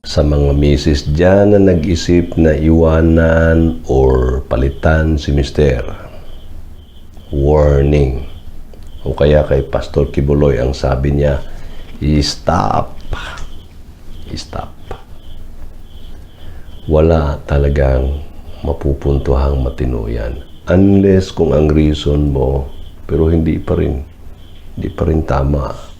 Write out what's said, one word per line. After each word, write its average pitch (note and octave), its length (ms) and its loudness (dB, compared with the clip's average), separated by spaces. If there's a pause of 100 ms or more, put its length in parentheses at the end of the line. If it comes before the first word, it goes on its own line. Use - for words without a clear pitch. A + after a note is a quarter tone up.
(180)
Sa D2+ 80 4
mga D2 320 2
misis C#2+ 560 2
dyan G2 400 6
na G2+ 80 6
nag-isip F2 800 2
na D#2+ 160 6
iwanan E2 1300 4
or B1+ 640 2
palitan D#2 640 0
si D2 160 -2
mister, C#2 560 0 (1400)
warning. C#2+ 960 2 (800)
O C2+ 80 -4
kaya D2 320 4
kay C#2 240 0
Pastor C2+ 400 -2
Kibuloy, C#2+ 480 2
ang B1 160 -2
sabi C#2 480 0
niya, C#2+ 160 0 (640)
"I-stop. - 960 0 (1400)
I-stop." - 400 -10 (2250)
Wala D2+ 560 2
talagang C#2+ 800 0 (400)
mapupuntuhang C#2 960 0
matino B1 480 -4
yan. A1 320 -6 (240)
Unless G2 640 4
kung D#2+ 240 0
ang D2+ 160 4
reason D2 640 2
mo, C2+ 320 0 (400)
pero D#2+ 240 2
hindi E2 320 0
pa F2 160 -2
rin, C#2+ 240 -2 (800)
hindi - 80 -4
pa - 160 -4
rin D#2 240 0
tama. C#2 480 -2 (220)